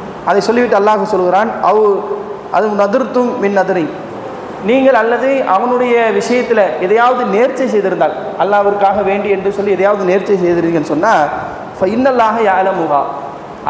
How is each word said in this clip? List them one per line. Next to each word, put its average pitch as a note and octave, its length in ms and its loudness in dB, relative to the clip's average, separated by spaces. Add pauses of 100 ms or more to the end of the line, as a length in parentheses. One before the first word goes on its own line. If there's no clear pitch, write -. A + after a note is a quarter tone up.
(240)
அதை F#3+ 160 2
சொல்லிவிட்டு A3+ 400 2
அல்லாஹ் G#3 340 2
சொல்கிறான், F#3 380 2 (100)
"அவ் G#3+ 220 2 (720)
அது G#3 100 2 (140)
நதுர்த்தும் B3 500 0 (120)
மின் G3+ 160 0
நதுரி", F3+ 280 0 (840)
நீங்கள் C4 320 4
அல்லது A#3 300 0 (240)
அவனுடைய A#3+ 400 0 (240)
விஷயத்துல A#3 420 0 (240)
எதையாவது A#3+ 380 2 (120)
நேர்ச்சை B3+ 380 0
செய்திருந்தால், F3 420 0 (280)
அல்லாஹ்விற்காக G3+ 560 2 (100)
வேண்டி G3+ 200 -2
என்று G3 240 0
சொல்லி G3+ 240 0
எதையாவது G3+ 340 2
நேர்ச்சை G3 320 2
செய்திருந்தீங்கன்னு E3 500 0
சொன்னா, F#3+ 220 2 (640)
"ஃப F#3+ 180 0
இன்னல்லாஹ A#3+ 420 2 (120)
யஅலமுஹா", F3+ 520 0 (680)